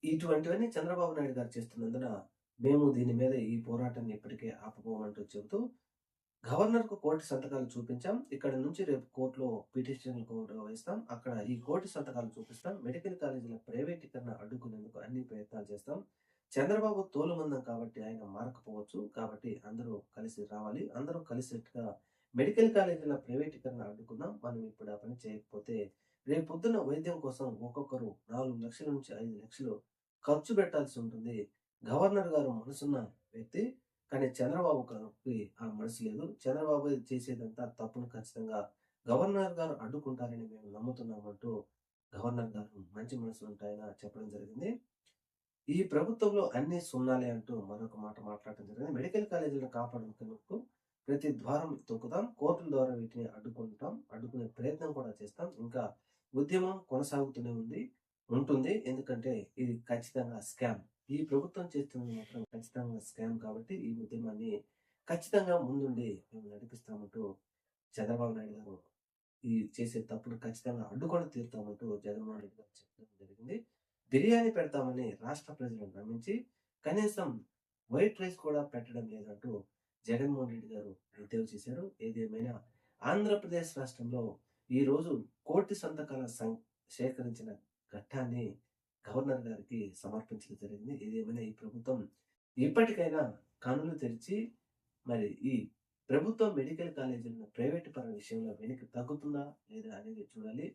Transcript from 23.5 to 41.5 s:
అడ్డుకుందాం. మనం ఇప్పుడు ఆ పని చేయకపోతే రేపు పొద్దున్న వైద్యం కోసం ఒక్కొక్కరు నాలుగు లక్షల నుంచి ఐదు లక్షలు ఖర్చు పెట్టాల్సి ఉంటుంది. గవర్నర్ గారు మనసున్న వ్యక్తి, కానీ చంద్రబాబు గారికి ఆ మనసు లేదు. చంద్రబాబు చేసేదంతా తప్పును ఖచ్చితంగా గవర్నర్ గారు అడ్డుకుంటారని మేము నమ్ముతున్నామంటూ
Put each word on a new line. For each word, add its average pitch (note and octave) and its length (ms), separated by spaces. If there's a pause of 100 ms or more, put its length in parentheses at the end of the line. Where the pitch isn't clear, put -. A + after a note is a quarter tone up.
అడ్డుకుందాం. A2+ 400 (140)
మనం A#2 260
ఇప్పుడు G#2+ 240
ఆ - 80
పని A#2+ 220
చేయకపోతే G#2+ 520 (500)
రేపు D3+ 220
పొద్దున్న G3+ 380
వైద్యం D#3+ 380
కోసం C3 200 (220)
ఒక్కొక్కరు B2 420 (220)
నాలుగు B2 340
లక్షల A#2 300
నుంచి C3+ 160 (100)
ఐదు A2+ 220
లక్షలు A#2 320 (500)
ఖర్చు D3 320
పెట్టాల్సి E3+ 460
ఉంటుంది. A2+ 340 (460)
గవర్నర్ F3 500
గారు C#3 240
మనసున్న C3+ 400 (380)
వ్యక్తి, A2+ 260 (500)
కానీ C#3 160 (100)
చంద్రబాబు D3 520
గారికి A2+ 460 (260)
ఆ A#2 40 (120)
మనసు A2+ 300
లేదు. - 180 (180)
చంద్రబాబు D3+ 440 (220)
చేసేదంతా A#2+ 540 (160)
తప్పును A#2+ 340
ఖచ్చితంగా A3 460 (460)
గవర్నర్ F#3 540
గారు E3 240
అడ్డుకుంటారని A#2+ 680
మేము G#2+ 240
నమ్ముతున్నామంటూ A2+ 760 (640)